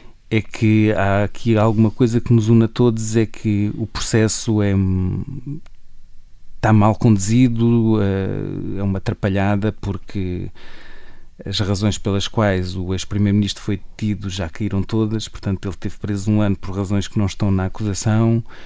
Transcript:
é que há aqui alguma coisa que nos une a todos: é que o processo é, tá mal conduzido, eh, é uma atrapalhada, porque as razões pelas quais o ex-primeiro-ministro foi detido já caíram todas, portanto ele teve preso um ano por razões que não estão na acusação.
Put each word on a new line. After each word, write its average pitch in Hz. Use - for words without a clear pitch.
é 110
que 107
há 98
aqui 110
alguma 107
coisa 120
que 120
nos 110
une 117
a 110
todos: 113
é 110
que 104
o 113
processo 110
é, 101
tá 110
mal 107
conduzido, 113
eh, 98
é 98
uma 98
atrapalhada, 101
porque 92
as 98
razões 98
pelas 101
quais 92
o 92
ex-primeiro-ministro 101
foi 98
detido 98
já 90
caíram 98
todas, 110
portanto -
ele 95
teve -
preso 101
um 107
ano 101
por 95
razões 101
que -
não 104
estão 101
na 95
acusação. 110